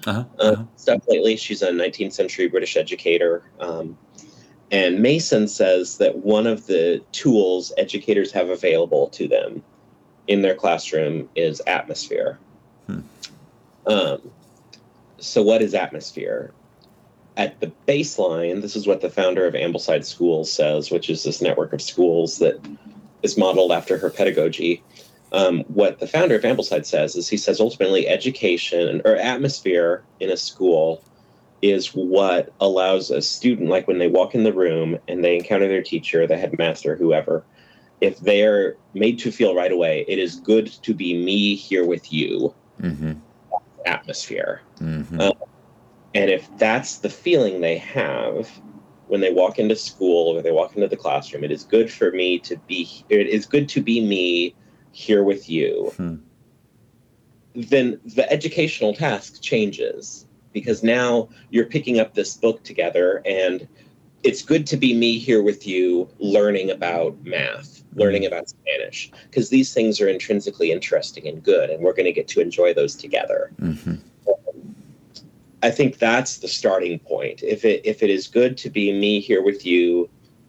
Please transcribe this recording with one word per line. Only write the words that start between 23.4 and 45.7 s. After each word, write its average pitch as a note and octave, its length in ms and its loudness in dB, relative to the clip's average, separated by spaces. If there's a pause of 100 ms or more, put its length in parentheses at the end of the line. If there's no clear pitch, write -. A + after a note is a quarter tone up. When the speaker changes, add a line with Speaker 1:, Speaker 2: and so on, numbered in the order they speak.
Speaker 2:
after E2+ 260 0
her F2+ 120 -2
pedagogy. E2 720 0 (500)
Um, F2+ 360 2
what G2 300 0
the F2+ 80 -6
founder D#3+ 280 2
of G#2+ 80 2
Ambleside A2 420 -2
says D#2 320 0
is E2+ 120 -4
he G#2+ 100 -2
says F#2+ 200 0
ultimately G2 480 2
education F2 1000 0
or G#2+ 100 6
atmosphere G#2 880 0 (160)
in F#2+ 100 -2
a F2+ 60 -2
school E2 680 0 (600)
is G2 320 2
what F#2 680 0
allows F#2+ 500 2
a C2 120 0
student, G#2+ 480 0
like F2+ 180 2
when F2+ 100 0
they F2 100 2
walk F2+ 260 2
in A#2 100 2
the G#2+ 80 4
room E2 460 0 (100)
and F2 160 -2
they F2 120 4
encounter F#2+ 320 0
their F#2+ 140 0
teacher, E2 440 0
the D#2+ 100 2
headmaster, E2 600 -2
whoever, D#2+ 480 0 (580)
if F#2+ 180 0
they're G2+ 560 2 (160)
made A2 280 0
to A#2+ 120 -4
feel G2+ 220 2
right F2+ 180 2
away, D#2+ 340 0
"It F#2+ 120 -2
is F2 180 -4
good G#2+ 300 2 (160)
to A2+ 100 -4
be F2 240 -2
me G2+ 380 0
here F#2+ 320 -2
with F2 260 -4
you," A1+ 400 -2 (300)
Speaker 1:
Mm-hmm. D#2 300 -4 (760)
Speaker 2:
atmosphere. - 720 -6 (200)
Speaker 1:
Mm-hmm. D#2+ 400 -6
Speaker 2:
Um, G2 120 2 (840)